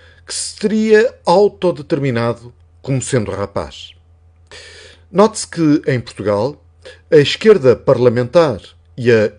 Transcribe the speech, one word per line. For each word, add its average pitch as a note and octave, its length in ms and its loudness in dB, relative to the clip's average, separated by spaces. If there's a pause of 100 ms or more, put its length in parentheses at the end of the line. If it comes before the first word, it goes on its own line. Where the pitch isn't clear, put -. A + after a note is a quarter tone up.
(280)
que - 60 -16
se - 240 -12
teria A3 580 0 (100)
autodeterminado C#3 1300 -2 (280)
como C3+ 200 -4
sendo G#2+ 300 -4
rapaz. F#2+ 600 -10 (1160)
Note-se G#3+ 360 0
que, D#3 400 0
em C3 120 -2
Portugal, G#2+ 600 -6 (480)
a D#3+ 80 4
esquerda C#3+ 580 2
parlamentar B2 840 0 (380)
e A#2+ 140 0
a A2 280 2